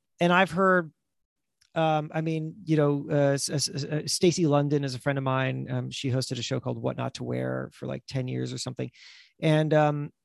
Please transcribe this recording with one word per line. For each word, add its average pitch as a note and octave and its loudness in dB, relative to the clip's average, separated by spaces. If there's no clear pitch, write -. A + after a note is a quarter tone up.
and F3 4
I've F3+ 4
heard, F3+ 2
um, D#3 0
I D#3+ -2
mean, D#3+ -4
you D#3 2
know, C#3+ 4
uh, C#3+ 4
S-, C#3 -2
S-, C#3+ -2
S-, C#3 -4
uh, D3+ -4
Stacey E3+ 2
London C#3+ 4
is B2+ -6
a A#2+ -10
friend C#3 0
of C3+ -2
mine. C3 -2
Um, B2+ -4
she B2+ -4
hosted B2+ -2
a - -6
show B2+ -4
called A#2+ -6
What B2+ -2
Not B2+ -6
to B2+ -10
Wear B2+ -4
for, C3 -12
like, C3+ -8
ten B2+ -6
years B2+ -6
or B2+ -10
something. B2+ -8
And, D#3 2
um, D3 2